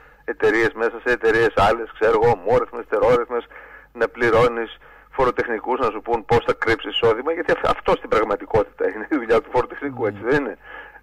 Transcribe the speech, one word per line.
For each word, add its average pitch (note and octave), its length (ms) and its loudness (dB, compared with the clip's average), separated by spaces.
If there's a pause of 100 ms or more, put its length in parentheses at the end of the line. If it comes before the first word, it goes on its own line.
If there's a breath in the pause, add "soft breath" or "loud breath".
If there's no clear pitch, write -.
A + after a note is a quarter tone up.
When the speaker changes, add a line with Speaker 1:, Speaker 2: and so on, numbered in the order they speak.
(240 soft breath)
Speaker 1:
εταιρείες A2 500 0
μέσα A2+ 300 -4
σε B2 80 0
εταιρείες A2+ 440 2
άλλες, A2 420 0
ξέρω A2 240 2
εγώ, A#2 80 4
ομόρυθμες, A2+ 580 0
τερόρυθμες, A#2 580 0 (460 loud breath)
να A#2 160 -2
πληρώνεις A#2 680 0 (340 loud breath)
φοροτεχνικούς A#2+ 680 -2
να A#2 100 0
σου G2+ 120 -8
πούν A2+ 220 -4
πώς A#2 220 2
θα B2 60 2
κρύψεις A2+ 420 -2
εισόδημα", A#2 380 2
γιατί F3 200 -2
αυ-, - 160 0
αυτό - 240 -2
στην - 160 -2
πραγματικότητα G#2 800 -2
είναι G#2 220 -6
η D#3 60 0
δουλειά A2 240 2
του - 100 -8
φοροτεχνικού, B2 520 -4
Speaker 2:
Ναι. G#2+ 60 0
Speaker 1:
έτσι G2+ 140 -6
δεν C#3 220 0
είναι; G2+ 140 -8 (440 loud breath)